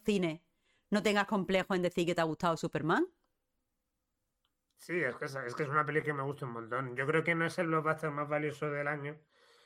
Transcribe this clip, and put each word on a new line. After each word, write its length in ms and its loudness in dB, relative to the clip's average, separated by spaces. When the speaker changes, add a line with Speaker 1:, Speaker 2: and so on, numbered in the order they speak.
Speaker 1:
cine, 400 0
no 120 4
tengas 240 4
complejo 480 2
en 80 2
decir 240 2
que 80 0
te 60 2
ha 40 4
gustado 320 0
Superman. 500 2
Speaker 2:
Sí, 240 -4
es 140 0
que 100 -8
es, 80 -8
es 200 -6
que 100 -2
es 40 -2
una 180 2
peli 160 0
que 100 -2
me 100 -2
gusta 240 -6
un 60 -8
montón. 440 -6
Yo 100 0
creo 180 4
que 100 0
no 120 2
es 120 -4
el 100 0
blockbuster 420 0
más 180 -4
valioso 420 -2
del 180 -4
año, 300 -6